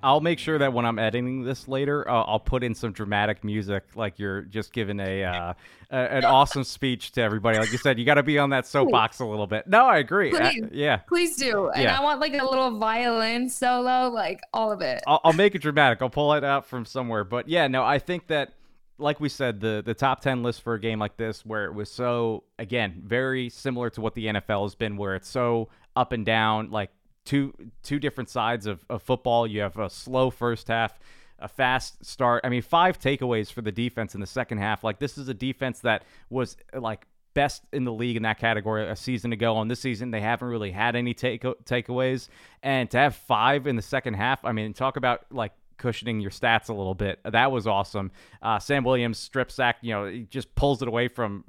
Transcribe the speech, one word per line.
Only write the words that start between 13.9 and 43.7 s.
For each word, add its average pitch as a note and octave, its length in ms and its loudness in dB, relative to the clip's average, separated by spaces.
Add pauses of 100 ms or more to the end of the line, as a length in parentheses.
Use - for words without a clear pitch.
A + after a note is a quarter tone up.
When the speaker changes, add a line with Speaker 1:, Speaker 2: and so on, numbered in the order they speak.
Speaker 2:
like, G#3 300 -4 (140)
all A3 180 0
of F#3+ 100 -4
it. C3 260 -2
Speaker 1:
I'll, D3+ 160 6
I'll E3 100 8
make G3 220 6
it D3+ 80 -4
dramatic. C#3+ 360 6
I'll B2+ 120 0
pull D3 240 2
it C#3+ 80 0
out C#3 240 0
from A#2+ 180 -6
somewhere. A#2 380 -2
But A#2+ 260 -4
yeah, D#3+ 180 4
no, C3 160 2
I C3+ 140 4
think F3 300 -4
that, C#3+ 260 -2 (460)
like D3 200 0
we D3 100 0
said, A#2+ 320 -2
the, G#2+ 220 -2
the A2 120 -4
top C3+ 260 0
ten B2+ 220 0
list A#2+ 180 -2
for A#2 140 -2
a G#2+ 40 -4
game A2 200 -4
like G#2 180 -4
this, A2 260 -6
where G#2+ 220 -4
it E2 80 -8
was G#2 160 -8
so, A#2+ 540 -2 (160)
again, G#2 440 -4
very B2+ 460 -2
similar B2 400 -4
to A2+ 120 -10
what A2 120 -2
the A2 160 -4
N G#2 60 0
F G2+ 120 -4
L G2+ 140 0
has G2+ 140 -4
been, G#2+ 200 -4
where G2 200 -4
it's F#2 120 -10
so A#2+ 420 0 (260)
up B2+ 160 0
and A2+ 120 -4
down, A2 460 2
like, G2+ 220 -6 (360)
two, C#3 260 0 (300)
two C#3+ 160 -4
different C3 300 -6
sides A2+ 360 -2
of, G2+ 240 -6
of A2+ 140 -6
football. A#2 420 2
You G#2 160 -2
have F#2+ 160 -4
a G2+ 120 -4
slow B2+ 420 -2
first A#2+ 380 -4
half, A2+ 280 0 (400)
a - 100 -14
fast - 560 0
start. A#2+ 400 0
I B2+ 60 -2
mean, B2 140 -2
five F3 360 4
takeaways B2 520 -2
for A#2+ 100 -10
the G#2+ 100 -4
defense A#2 440 -4
in G2+ 60 -10
the G2 60 -10
second A#2+ 300 -6
half. G#2 260 -2
Like, A2 140 -2
this C#3 200 -6
is C3+ 100 -12
a C3 60 -6
defense B2+ 480 -6
that A2 240 0 (240)
was, B2 280 -4 (160)
like, A2+ 320 -8 (280)
best C#3+ 380 0
in C3+ 120 -2
the A#2+ 100 -2
league A#2 240 -2
in A2 60 -2
that A2 160 0
category G#2+ 500 0
a G#2+ 60 -4
season A#2+ 380 -4
ago. A2+ 240 2
On A2 100 0
this A#2+ 120 -4
season, B2 300 -4
they A2 120 -4
haven't A#2 260 -2
really A2 240 -4
had A2+ 240 0
any A#2+ 180 -2
take-, A#2 300 -4
takeaways. B2+ 840 -2 (340)
And C3 280 0
to A#2+ 60 2
have C3+ 180 4
five B2+ 520 2
in C3 80 0